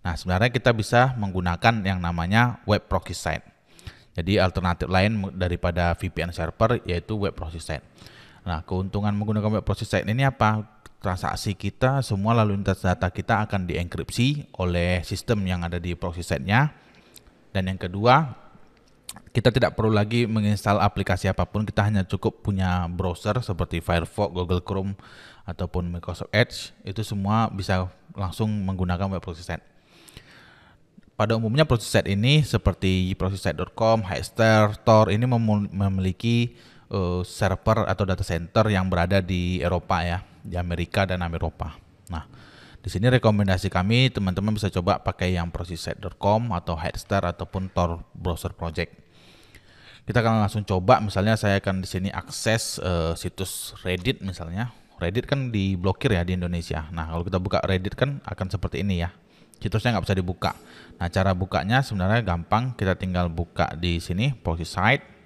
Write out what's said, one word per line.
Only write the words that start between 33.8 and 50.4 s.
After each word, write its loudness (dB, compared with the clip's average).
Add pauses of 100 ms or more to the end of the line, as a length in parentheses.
Hexter, 2
Tor 8
ini 2
memu-, 2
memiliki, 0 (400)
eh, -2
server 0
atau 0
data -2
center 0
yang 2
berada 2
di 0
Eropa 0
ya, -2 (240)
di -6
Amerika 0
dan -2
Eropa. -6 (400)
Nah, -8 (560)
di -8
sini 2
rekomendasi 4
kami 4
teman-teman 0
bisa -2
coba 0
pakai 0
yang 0
proxy -8
site -8
dot -10
com 2
atau -2
Hexter -2
ataupun -6
Tor 0
Browser -4
Project. -6 (1120)
Kita 2
akan 4